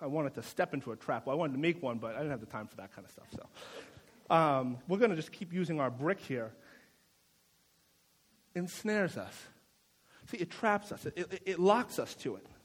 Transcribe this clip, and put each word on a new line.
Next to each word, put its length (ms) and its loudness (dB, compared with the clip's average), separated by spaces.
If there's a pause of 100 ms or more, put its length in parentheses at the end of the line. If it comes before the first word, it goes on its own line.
I 60 -6
wanted 280 0
to 60 -6
step 320 -2
into 180 -4
a 40 -6
trap. 320 -4
Well, 80 0
I 20 0
wanted 160 0
to 60 -2
make 240 2
one, 160 0
but 160 -6
I 20 -4
didn't 140 -2
have 80 -4
the 80 -12
time 180 -6
for 120 -16
that 180 -12
kind 100 -16
of 60 -20
stuff. 240 -20
So, 1000 -4
um, 520 4
we're 100 2
gonna 180 6
just 160 -6
keep 220 -10
using 260 0
our 120 2
brick 280 0
here. 320 -4 (2000)
Ensnares 640 0
us. 220 -8 (920)
See, 60 -6
it 120 -2
traps 420 2
us. 140 -10
It, 100 -4
it, 300 -6
it 140 -2
locks 400 6
us 160 -4
to 220 -6
it 80 -16 (200)